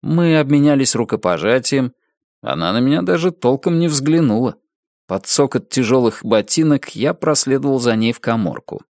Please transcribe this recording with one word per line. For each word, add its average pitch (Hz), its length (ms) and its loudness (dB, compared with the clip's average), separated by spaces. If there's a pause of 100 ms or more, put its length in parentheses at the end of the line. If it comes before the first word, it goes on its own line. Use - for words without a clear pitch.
Мы 165 360 2
обменялись 143 560 2
рукопожатием, 117 960 0 (500)
она 82 300 -4
на 117 80 0
меня 139 220 2
даже 180 280 0
толком 165 480 0
не 170 100 2
взглянула. 135 680 0 (500)
Под 95 200 -6
цокот - 440 0
тяжёлых 120 540 0
ботинок 135 720 0
я 120 200 -2
проследовал 139 640 0
за 120 180 0
ней 113 160 0
в - 80 -8
каморку. - 680 -4